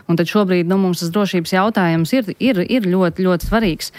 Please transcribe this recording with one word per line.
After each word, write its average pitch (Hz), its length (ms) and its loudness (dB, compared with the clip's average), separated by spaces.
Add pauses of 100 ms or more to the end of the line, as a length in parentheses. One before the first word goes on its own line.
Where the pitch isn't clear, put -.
Un 170 80 4
tad 170 100 0
šobrīd, 185 380 2
nu, 190 140 0
mums 185 220 0
tas 170 100 -4
drošības 185 420 -2
jautājums 185 600 0
ir, 226 240 -2
ir, 233 220 0 (100)
ir 247 120 2
ļoti, 185 440 0
ļoti 180 240 0
svarīgs. 202 480 -2